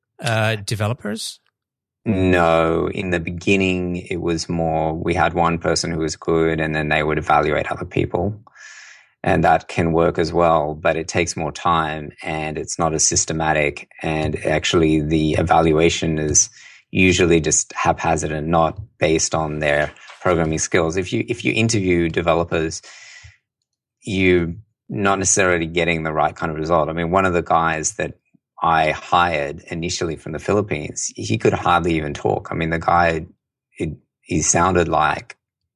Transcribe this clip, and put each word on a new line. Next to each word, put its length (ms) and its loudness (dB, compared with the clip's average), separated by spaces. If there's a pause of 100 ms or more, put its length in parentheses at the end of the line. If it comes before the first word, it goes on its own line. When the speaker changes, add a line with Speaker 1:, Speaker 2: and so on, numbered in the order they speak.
(200)
Speaker 1:
uh, 360 0
developers? 840 -6 (640)
Speaker 2:
No. 840 2
In 220 -6
the 100 0
beginning, 760 0
it 240 -8
was 280 -4
more, 440 0
we 220 0
had 200 2
one 240 2
person 340 -2
who 60 -4
was 180 -4
good, 440 0
and 140 -2
then 140 -2
they 140 2
would 160 0
evaluate 520 0
other 140 0
people. 560 -2 (800)
And 220 2
that 240 4
can 240 -2
work 260 2
as 140 0
well, 420 2
but 220 0
it 120 -6
takes 280 -2
more 160 -4
time, 600 -2 (100)
and 340 -6
it's 220 -8
not 160 0
as 100 0
systematic. 840 0 (120)
And 440 -2
actually, 560 2
the 320 0
evaluation 880 2
is 320 0 (400)
usually 500 4
just 340 -2
haphazard 580 -2
and 160 -4
not 320 2 (180)
based 360 2
on 240 -2
their 340 0 (280)
programming 380 0
skills. 380 0
If 160 -4
you, 160 -2
if 160 -6
you 80 0
interview 560 0
developers, 720 -2 (1200)
you're 520 0 (340)
not 300 0
necessarily 480 2
getting 360 0
the 100 -4
right 220 0
kind 160 -4
of 80 -6
result. 300 0
I 40 -4
mean, 180 -2
one 140 2
of 100 2
the 80 2
guys 520 0
that 240 -6 (440)
I 280 2
hired 680 0 (100)
initially 460 -4
from 160 -12
the 60 -6
Philippines, 760 -2
he 240 -2
could 140 2
hardly 420 2
even 200 -2
talk. 360 -4
I 40 -6
mean, 160 -2
the 80 -2
guy, 480 2 (520)
it, 180 -6 (260)
he 200 -2
sounded 460 2
like, 480 -2 (400)